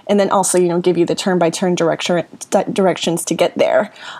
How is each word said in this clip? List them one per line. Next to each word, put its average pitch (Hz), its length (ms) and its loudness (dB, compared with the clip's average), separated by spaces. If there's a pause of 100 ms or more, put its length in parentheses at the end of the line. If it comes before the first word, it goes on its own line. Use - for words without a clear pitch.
and 202 140 2
then 196 100 0
also, 180 300 2
you 180 80 4
know, 170 120 0
give 175 200 2
you 170 60 2
the 170 100 -2
turn-by-turn 180 580 0
direction, 165 500 -2 (280)
di-, 196 120 2
directions 170 640 -2
to - 80 -4
get - 240 0
there, - 340 0 (280)